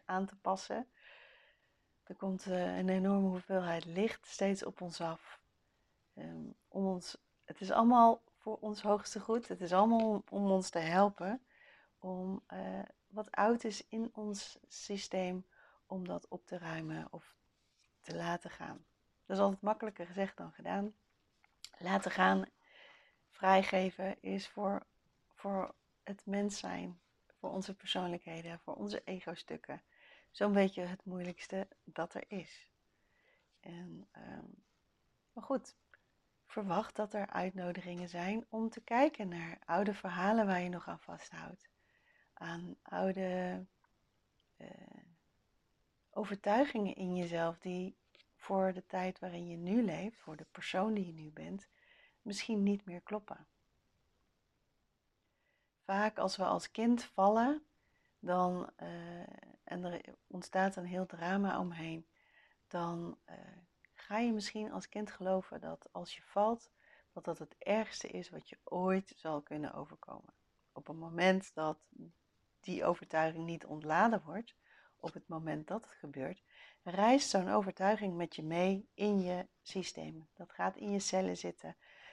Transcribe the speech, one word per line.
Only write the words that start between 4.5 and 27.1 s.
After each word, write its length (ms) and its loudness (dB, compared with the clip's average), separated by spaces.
op 180 -6
ons 200 -6
af. 380 -6
Ehm, 320 -10
om 180 -2
ons, 320 -4
het 140 -12
is 100 -2
allemaal 500 8
voor 200 -8
ons 240 -6
hoogste 380 2
goed. 280 0
Het 140 -6
is 120 -2
allemaal 360 8
om, 200 2
om 220 2
ons 180 4
te 100 -2
helpen 600 4
om, 480 -6
eh, 360 -8
wat 240 -8
oud 320 4
is 240 -6
in 260 -4
ons 540 -8
systeem, 800 -4
om 220 -6
dat 200 -6
op 180 -12
te 120 -10
ruimen 540 -6
of 240 -18
te 140 -10
laten 340 -4
gaan. 360 -12
Dat 120 -2
is 60 6
altijd 180 2
makkelijker 440 -2
gezegd 320 -4
dan 140 -12
gedaan. 420 -4
Laten 340 0
gaan, 340 4
vrijgeven 920 4
is 260 -4
voor, 380 -2
voor 420 -4
het 220 -10
mens 340 0
zijn, 400 -8